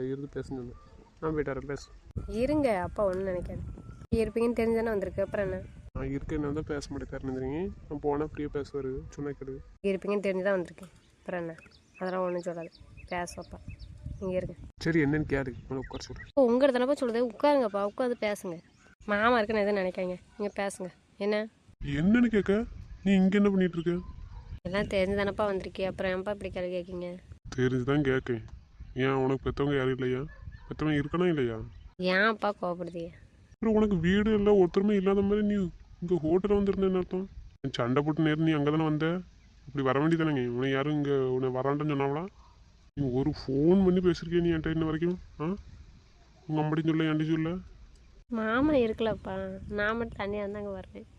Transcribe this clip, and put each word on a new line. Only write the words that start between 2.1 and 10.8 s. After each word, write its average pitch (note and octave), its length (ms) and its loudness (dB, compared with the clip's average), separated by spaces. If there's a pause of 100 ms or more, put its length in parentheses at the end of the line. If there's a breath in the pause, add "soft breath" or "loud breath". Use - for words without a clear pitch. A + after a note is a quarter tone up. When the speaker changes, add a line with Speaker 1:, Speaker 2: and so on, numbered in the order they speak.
Speaker 2:
இருங்க, C#4 280 2 (120)
அப்பா F3 280 -4
ஒண்ணும் F#3+ 220 -2
நினைக்காது. F3+ 300 -6 (400)
நீங்க A3+ 220 0
இருப்பீங்கன்னு A#3 380 0
தெரிஞ்சானே A3+ 340 0
வந்திருக்கு, F#3+ 300 -2
அப்புறம் G#3 220 -2
என்ன? F#3 120 -4 (360)
Speaker 1:
நான் C3+ 200 -4
இருக்கேன்னு D3 420 -4
தான் D3+ 140 -4
பேச C#3+ 200 -4
மாட்டேன் C3+ 360 -8
நந்தினி. C3 340 -4 (240)
நான் C#3+ 180 -8
போனா D3 240 0
அப்படியே D3 260 -6
பேசுவாரு, C#3 380 -6 (220)
சொன்னா C#3+ 260 -6
கேளு. C3+ 160 -12 (280)
Speaker 2:
இருப்பீங்கன்னு G3 440 -2
தெரிஞ்சு F#3 200 0
தான் G3 120 2
வந்திருக்கேன், E3 340 -10 (260)